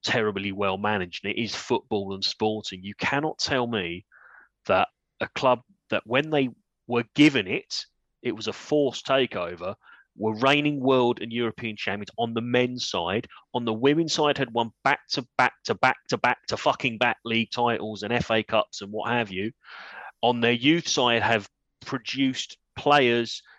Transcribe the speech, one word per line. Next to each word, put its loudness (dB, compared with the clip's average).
terribly -2
well -2
managed, -4
and -4
it -4
is -4
football -4
and -6
sporting. -4
You -12
cannot -2
tell 0
me -4
that 4
a -4
club 2
that -2
when 0
they 2
were 0
given 6
it, -6
it -4
was -8
a -6
forced -2
takeover, -2
were -2
reigning 4
world 4
and -8
European -4
champions -6
on -2
the -2
men's 0
side. -2
On -2
the 0
women's 2
side, 2
had -2
won 0
back 2
to -6
back 4
to 0
back 2
to 0
back 0
to -4
fucking 0
back 2
league -2
titles -2
and -4
F -2
A 4
Cups -2
and -12
what -4
have 0
you. -4
On 2
their 4
youth 2
side, 2
have 2
produced -4
players, 2